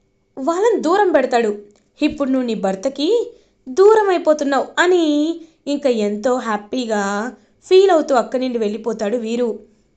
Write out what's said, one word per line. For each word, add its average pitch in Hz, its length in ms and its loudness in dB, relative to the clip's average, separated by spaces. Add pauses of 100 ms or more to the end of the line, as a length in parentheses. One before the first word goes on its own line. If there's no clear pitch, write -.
(380)
వాళ్ళని 339 420 0
దూరం 359 320 2
పెడతాడు. 240 460 0 (440)
ఇప్పుడు 285 280 -2
నువ్వు 262 160 0
నీ 226 80 -4
భర్తకి 269 760 -2 (360)
దూరం 403 400 4
అయిపోతున్నావు" 302 580 0 (120)
అని 330 640 0 (260)
ఇంకా 285 240 -2
ఎంతో 214 460 -2
హ్యాపీగా 214 960 -6 (320)
ఫీల్ 381 260 6
అవుతూ 294 240 2
అక్కడి 254 300 0
నుండి 247 140 -4
వెళ్ళిపోతాడు 220 580 -4
వీరు. 233 420 -4 (380)